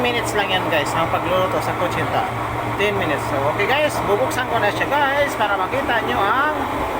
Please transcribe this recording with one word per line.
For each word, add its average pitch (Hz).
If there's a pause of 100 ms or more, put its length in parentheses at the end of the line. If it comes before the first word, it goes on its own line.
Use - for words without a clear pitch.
minutes 233
lang 196
yan 185
guys, 151
ang 165
pagluluto 180
sa -
kutsinta. 156 (500)
Ten 202
minutes. 156 (100)
So 139 (100)
okay 202
guys, 285
bubuksan 247
ko 233
na 208
siya 190
guys 285
para 208
makita 233
nyo 240
ang 262 (460)